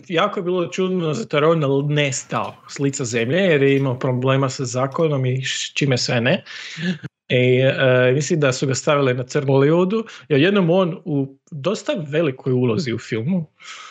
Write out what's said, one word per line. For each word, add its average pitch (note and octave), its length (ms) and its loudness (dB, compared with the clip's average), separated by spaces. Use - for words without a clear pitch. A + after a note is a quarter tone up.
jako G3 320 -2
je F3+ 40 -6
bilo F3 220 -2
čudno F3+ 480 -2
zato G#3+ 220 -4
jer D3 80 2
on E3 160 4
nestao C3+ 640 -4
s - 100 -12
lica C#3 260 -2
zemlje A#2 340 0
jer E3+ 240 4
je C#3 140 6
imao C3+ 220 0
problema C3 520 0
sa C3+ 140 -6
zakonom C3+ 600 -2
i C3 180 -2
s - 300 -6
čime C3+ 240 2
sve B2 220 -2
ne. C#3+ 240 0
I, B2+ 320 4
e, C3 140 2
mislim D3+ 260 0
da C3+ 120 2
su C#3+ 140 -4
ga C3 80 -2
stavili C#3 400 2
na B2+ 80 -4
crnu C3+ 300 -2
Hollywoodu, F3 520 2
jer C#3+ 120 4
jednom F#3 300 4
on F3+ 340 0
u C#3 320 -4
dosta F3+ 420 -4
velikoj C#3 440 -2
ulozi B2 400 0
u A#2 60 -4
filmu D3+ 480 -4